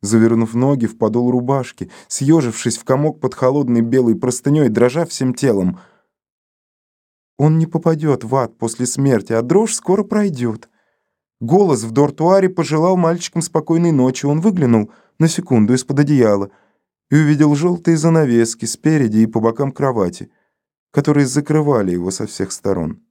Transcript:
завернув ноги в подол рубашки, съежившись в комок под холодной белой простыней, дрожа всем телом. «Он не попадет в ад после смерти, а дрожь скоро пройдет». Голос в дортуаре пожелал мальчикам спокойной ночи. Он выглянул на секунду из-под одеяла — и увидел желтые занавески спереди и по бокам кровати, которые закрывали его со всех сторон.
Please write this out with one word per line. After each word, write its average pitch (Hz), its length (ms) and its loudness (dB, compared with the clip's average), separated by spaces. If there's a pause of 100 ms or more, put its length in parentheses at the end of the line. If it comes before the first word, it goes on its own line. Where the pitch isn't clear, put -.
завернув 113 540 2
ноги 127 320 0
в 110 100 -8
подол 120 340 -2
рубашки, 127 600 -4 (180)
съежившись 135 720 -2
в - 60 -20
комок 143 360 -2
под 127 140 -4
холодной 127 480 0
белой 117 340 2
простыней, 135 520 0
дрожа 123 360 2
всем 127 300 -4
телом. 98 440 -2 (1600)
«Он 156 200 4
не 160 80 2
попадет 156 580 -2
в 113 100 -4
ад 123 220 -2
после 117 300 -4
смерти, 127 480 0
а 113 80 0
дрожь 190 320 0
скоро 202 280 -2
пройдет». 170 680 -4 (680)
Голос 165 420 2
в 113 80 -8
дортуаре 156 580 2
пожелал 170 480 0
мальчикам 170 460 -2
спокойной 165 500 0
ночи. 131 340 0
Он 147 140 0
выглянул 139 500 2 (280)
на 160 100 2
секунду 120 460 0
из-под 131 240 -4
одеяла — 113 520 2 (600)
и 143 60 2
увидел 151 380 4
желтые 170 420 0
занавески 143 680 2
спереди 127 540 0
и 110 80 2
по 113 140 -4
бокам 117 300 -2
кровати, 117 600 -4 (640)
которые 143 340 0
закрывали 143 680 0
его 87 180 -4
со 107 160 -8
всех - 260 -8
сторон. 90 580 -6